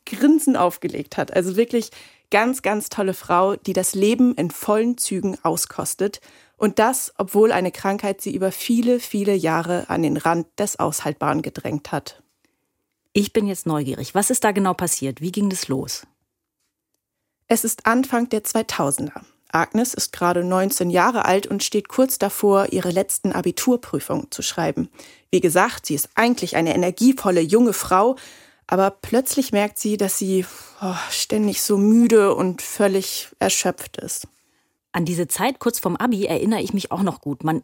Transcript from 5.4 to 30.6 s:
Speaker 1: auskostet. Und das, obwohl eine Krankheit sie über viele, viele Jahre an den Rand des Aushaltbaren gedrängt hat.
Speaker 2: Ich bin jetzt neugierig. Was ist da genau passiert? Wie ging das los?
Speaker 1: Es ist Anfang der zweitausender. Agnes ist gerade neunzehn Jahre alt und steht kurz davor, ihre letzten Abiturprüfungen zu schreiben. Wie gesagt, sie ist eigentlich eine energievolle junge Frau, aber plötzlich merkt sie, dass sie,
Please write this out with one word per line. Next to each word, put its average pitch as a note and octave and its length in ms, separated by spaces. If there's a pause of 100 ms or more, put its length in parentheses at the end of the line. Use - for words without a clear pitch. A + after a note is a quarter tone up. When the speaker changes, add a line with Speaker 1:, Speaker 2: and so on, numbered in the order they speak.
Speaker 1:
auskostet. - 800 (360)
Und G#3+ 220
das, A#3+ 400
obwohl G#3 320
eine F#3 220
Krankheit G3+ 480
sie - 160
über F#3+ 160
viele, A#3+ 480
viele G3+ 340
Jahre E3 560
an E3+ 140
den D3 120
Rand E3 300 (140)
des G3+ 180
Aushaltbaren D3+ 640
gedrängt - 480
hat. - 300 (960)
Speaker 2:
Ich G3+ 160
bin G#3 140
jetzt F#3+ 180
neugierig. D3 520
Was G#3 140
ist B3+ 120
da G#3+ 80
genau F#3+ 240
passiert? C3+ 460
Wie E3+ 100
ging G3+ 180
das F#3 200
los? - 340 (1400)
Speaker 1:
Es A3+ 160
ist - 240
Anfang A#3+ 420
der G#3+ 140
zweitausender. - 800 (300)
Agnes G#3+ 420
ist - 180
gerade F3 300
neunzehn F#3 480
Jahre G3 340
alt F#3+ 220
und G3+ 160
steht - 260
kurz C4 300
davor, G3 540
ihre F3+ 180
letzten F#3+ 400
Abiturprüfungen - 1040
zu - 100
schreiben. - 460 (420)
Wie F#3 80
gesagt, F3+ 480
sie D#3 80
ist - 220
eigentlich A#3 400
eine E3 180
energievolle F#3 640
junge G#3 320
Frau, G#3+ 440 (500)
aber F#3+ 240
plötzlich C4 640
merkt G#3 260
sie, G#3 180
dass G3 220
sie, F#3+ 260 (380)